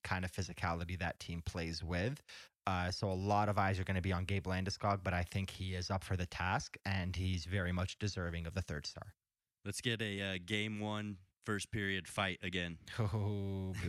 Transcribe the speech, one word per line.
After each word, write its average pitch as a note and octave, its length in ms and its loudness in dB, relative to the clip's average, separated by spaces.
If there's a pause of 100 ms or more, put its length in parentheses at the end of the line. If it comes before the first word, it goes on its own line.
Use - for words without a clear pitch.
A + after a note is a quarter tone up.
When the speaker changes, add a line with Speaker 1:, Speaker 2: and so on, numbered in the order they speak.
Speaker 1:
kind F#2 200 0
of F2+ 60 -2
physicality E2+ 720 -2
that F2 180 -2
team E2+ 240 -6
plays E2 400 -4
with. F2+ 400 0 (440)
Uh, F2+ 240 2
so G2 200 0
a - 40 2
lot G#2 340 6
of G2+ 100 4
eyes G2 220 4
are F#2 40 0
gonna F#2 180 2
be F#2 100 2
on F2+ 120 2
Gabe G2 220 0
Landeskog, F#2+ 560 2
but F#2 120 0
I F2+ 80 2
think F#2+ 280 -2
he F#2 240 -4
is F2+ 160 -4
up F#2+ 140 0
for F#2+ 120 0
the F2+ 100 0
task, F#2 580 0
and F#2 320 0
he's F#2 280 2
very F2+ 280 0
much F2+ 260 0
deserving E2+ 480 -2
of D2+ 80 -6
the F2+ 80 0
third D2 240 -4
star. - 280 -10 (500)
Speaker 2:
Let's G2+ 160 -4
get A2+ 220 0
a, G2 320 0
uh, F#2 100 -2
game G#2+ 360 0
one, G#2 360 -2 (300)
first G#2 240 0
period G2 380 0
fight F#2+ 340 0
again. F2 360 -2 (100)
Speaker 1:
<laughs> - 100 -6
Oh, G2 760 0 (140)